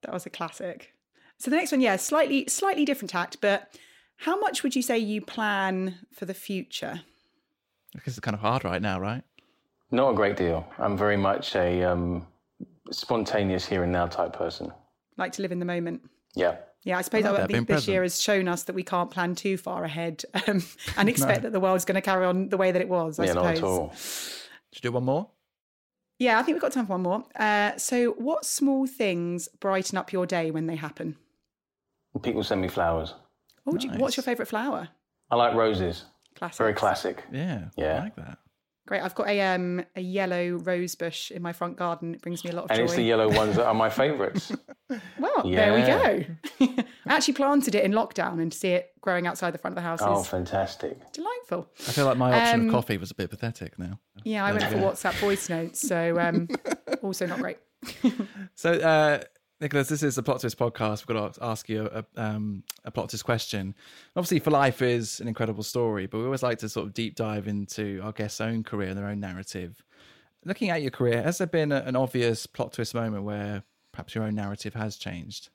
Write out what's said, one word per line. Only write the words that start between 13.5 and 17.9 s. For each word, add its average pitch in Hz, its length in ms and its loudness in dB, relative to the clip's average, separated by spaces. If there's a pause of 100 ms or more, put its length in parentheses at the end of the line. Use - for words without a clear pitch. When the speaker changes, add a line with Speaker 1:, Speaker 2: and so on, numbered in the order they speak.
Speaker 3:
here 92 160 0
and 87 100 2
now 87 140 2
type 85 260 -2
person. - 400 -6 (440)
Speaker 1:
Like 185 160 -4
to 196 100 -6
live 180 100 -2
in 175 60 -4
the 175 80 -2
moment. 170 360 -4 (320)
Speaker 3:
Yeah. 180 220 2 (260)
Speaker 1:
Yeah, 180 140 -2
I 185 60 0
suppose 220 220 2
Speaker 2:
I 202 60 4
like 196 80 2
Speaker 1:
I 196 40 2
Speaker 2:
that, 185 100 0
Speaker 1:
think 117 140 2
Speaker 2:
being 156 100 4
Speaker 1:
this 127 120 0
year 185 140 4